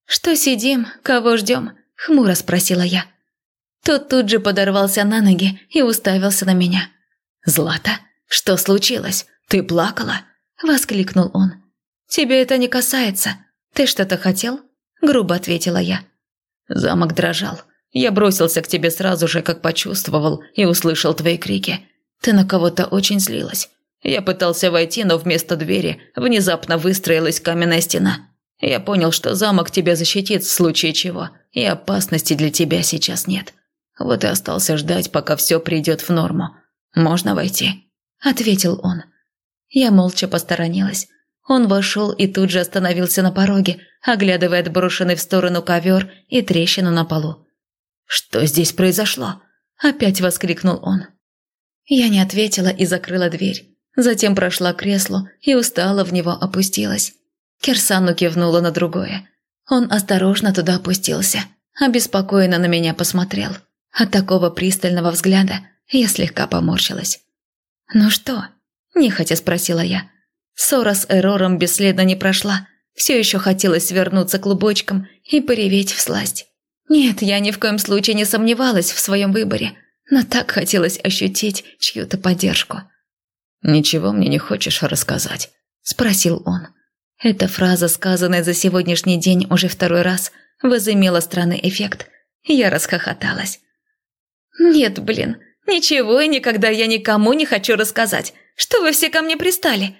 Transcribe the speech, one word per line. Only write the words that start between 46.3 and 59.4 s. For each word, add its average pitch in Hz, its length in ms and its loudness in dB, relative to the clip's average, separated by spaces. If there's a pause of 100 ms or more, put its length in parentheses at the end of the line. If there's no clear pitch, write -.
трещину 175 480 0
на 165 140 2
полу. 156 420 -4 (600)
«Что - 400 -2
здесь 151 260 0
произошло?» 185 720 -2 (400)
опять 202 380 2
воскликнул 180 600 0
он. 185 240 -2 (800)
Я 247 220 2
не 202 120 4
ответила 196 480 0
и 185 180 0
закрыла 180 420 -2
дверь. 190 480 -6 (200)
Затем 220 400 2
прошла 180 360 0
к 180 60 -8
креслу 196 500 -2 (120)
и 277 140 2
устало 196 500 0
в 180 80 -8
него 175 180 0
опустилась. 190 840 -2 (460)
Кирсану 185 540 0
кивнула 170 460 2
на 170 100 0
другое. 185 580 -4 (400)